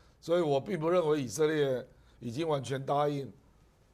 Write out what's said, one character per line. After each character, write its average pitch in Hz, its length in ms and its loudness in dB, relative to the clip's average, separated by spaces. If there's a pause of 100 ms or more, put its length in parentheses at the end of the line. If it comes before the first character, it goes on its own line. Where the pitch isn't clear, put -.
(180)
所 170 200 0
以 - 20 4
我 147 180 4
并 175 220 -4
不 156 80 0
认 175 180 4
为 151 160 2
以 123 60 -6
色 151 180 0
列 143 400 0 (340)
已 123 100 -8
经 156 180 -4
完 139 160 0
全 131 180 -6
答 143 240 0
应 139 240 -4 (640)